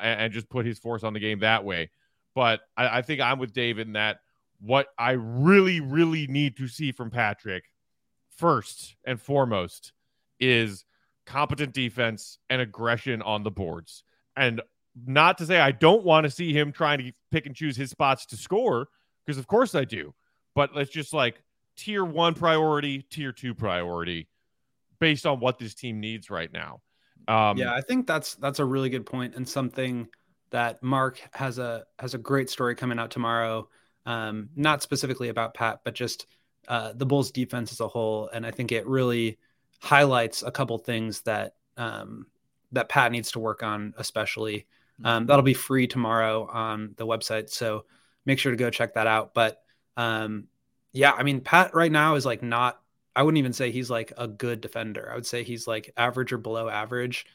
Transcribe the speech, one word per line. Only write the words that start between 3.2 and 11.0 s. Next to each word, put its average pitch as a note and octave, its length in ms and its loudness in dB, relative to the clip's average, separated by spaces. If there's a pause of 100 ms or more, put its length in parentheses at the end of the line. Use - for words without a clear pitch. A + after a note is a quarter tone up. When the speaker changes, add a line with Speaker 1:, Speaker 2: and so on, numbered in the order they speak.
Speaker 1:
I'm C3 180 2
with A#2 140 -6
Dave A#2 260 -2
in A2 140 -8
that G#2+ 240 -2 (420)
what B2+ 280 2 (120)
I A#2+ 120 2
really, D#3+ 680 6
really D3+ 480 0
need C#3 300 0
to C3 100 -6
see C3+ 240 -6
from A#2 180 -10
Patrick, G#2 540 -2 (720)
first - 600 0 (100)
and B2 160 -4
foremost, A#2+ 720 -2 (460)
is A2+ 460 2 (400)